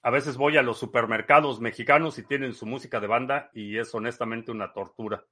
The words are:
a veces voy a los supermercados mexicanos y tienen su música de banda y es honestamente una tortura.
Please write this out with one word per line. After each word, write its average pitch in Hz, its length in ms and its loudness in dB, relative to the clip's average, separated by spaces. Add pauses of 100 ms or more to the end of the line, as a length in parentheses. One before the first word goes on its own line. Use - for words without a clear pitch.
a 123 60 2
veces 139 280 0
voy 147 180 4
a 143 80 6
los 117 140 0
supermercados 117 800 2
mexicanos 143 580 2
y 110 60 -14
tienen 135 300 -4
su - 120 -12
música 120 360 -6
de 104 60 -6
banda 127 460 0
y 107 240 -8
es 113 160 -6
honestamente 113 580 -6
una 107 200 -8
tortura. 104 600 -10